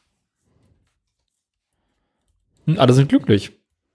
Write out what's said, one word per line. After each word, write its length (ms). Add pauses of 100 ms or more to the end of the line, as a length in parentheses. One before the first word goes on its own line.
(2750)
Und 120
alle 140
sind 160
glücklich. 440 (420)